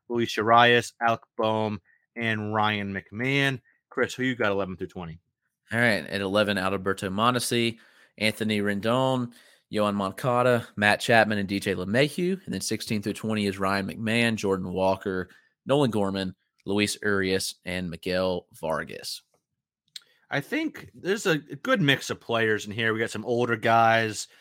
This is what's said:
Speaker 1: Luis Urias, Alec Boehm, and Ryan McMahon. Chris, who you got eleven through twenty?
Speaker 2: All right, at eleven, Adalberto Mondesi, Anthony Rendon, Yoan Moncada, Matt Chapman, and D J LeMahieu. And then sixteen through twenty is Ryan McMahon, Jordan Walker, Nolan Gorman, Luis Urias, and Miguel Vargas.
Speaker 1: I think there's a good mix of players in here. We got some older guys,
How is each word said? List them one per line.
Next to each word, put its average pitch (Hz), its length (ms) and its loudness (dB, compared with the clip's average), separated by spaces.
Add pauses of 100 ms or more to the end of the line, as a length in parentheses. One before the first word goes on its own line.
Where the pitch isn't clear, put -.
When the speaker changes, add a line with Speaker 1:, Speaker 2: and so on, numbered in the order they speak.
Speaker 1:
Luis 120 300 -2
Urias, 117 640 6
Alec 117 200 0 (140)
Boehm, 110 460 0 (340)
and 107 380 -4
Ryan 107 400 0
McMahon. 131 640 -2 (300)
Chris, 120 240 -2
who 127 100 -6
you 127 120 0
got 110 160 0
eleven 95 260 -4
through 92 100 -8
twenty? 85 320 -12 (540)
Speaker 2:
All 113 60 0
right, 107 260 2
at 98 160 -4
eleven, 101 360 2
Adalberto 95 520 -2
Mondesi, 117 720 0 (400)
Anthony 107 420 0
Rendon, 120 680 0 (420)
Yoan 104 220 2
Moncada, 120 800 0
Matt 104 240 4
Chapman, 110 400 4
and 98 100 -4
D 101 100 -2
J 95 140 0
LeMahieu. 143 720 0
And - 80 -8
then 95 80 -6
sixteen - 400 -4
through 101 120 -4
twenty 107 340 -2
is 95 100 -2
Ryan 98 300 0
McMahon, 113 480 0
Jordan 95 360 -2
Walker, 92 580 0 (360)
Nolan 139 240 2
Gorman, 98 460 -2 (320)
Luis 104 340 0
Urias, 95 540 0 (100)
and 90 240 -6
Miguel 90 640 -4
Vargas. 78 720 -8 (1120)
Speaker 1:
I 139 60 -2
think - 540 -6
there's 190 320 -4
a 160 140 2
good 208 420 -2
mix 139 280 2
of 110 120 -8
players 110 440 0
in 104 60 -10
here. 110 220 -2
We 110 80 -4
got 110 80 -2
some 107 160 -10
older 120 320 0
guys, 113 720 4 (120)